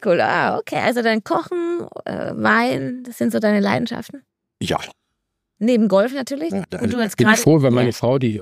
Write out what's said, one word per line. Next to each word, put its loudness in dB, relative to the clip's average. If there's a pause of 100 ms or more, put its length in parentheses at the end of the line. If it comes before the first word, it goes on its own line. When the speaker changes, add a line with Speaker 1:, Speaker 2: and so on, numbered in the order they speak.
Speaker 1:
cool. 4
Ah, 0
okay. -6
Also 0
dann 0
Kochen, -4 (180)
äh, -6
Wein, -2
das -16
sind -2
so -2
deine 2
Leidenschaften? -2 (380)
Speaker 2:
Ja. -2 (800)
Speaker 1:
Neben 2
Golf 2
natürlich? -6
Speaker 2:
Ja, -4
da -8
Speaker 1:
Und -2
du -2
jetzt -2
Speaker 2:
bin 4
ich 6
Speaker 1:
gerade 2
Speaker 2:
froh, 6
weil 4
meine 2
Speaker 1:
Ja. -2
Speaker 2:
Frau, 0
die, 0